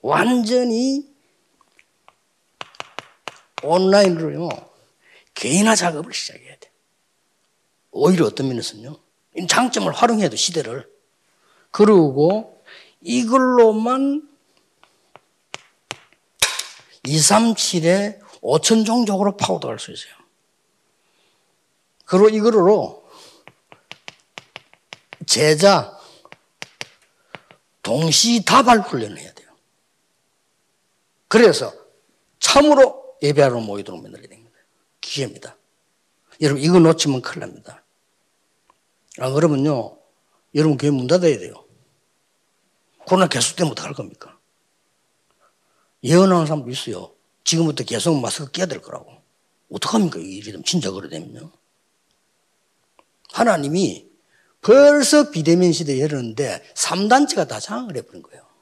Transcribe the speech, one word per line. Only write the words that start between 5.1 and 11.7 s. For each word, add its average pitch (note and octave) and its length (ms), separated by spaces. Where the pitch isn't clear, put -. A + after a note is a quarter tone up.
개인화 G3+ 420
작업을 E3+ 380
시작해야 - 440
돼. - 140
오히려 E3 340
어떤 C#3 240
면에서는요. A#2+ 480
이 E3+ 100
장점을 A3 440
활용해야 G#3+ 380
돼, G#2+ 60
시대를. C3+ 560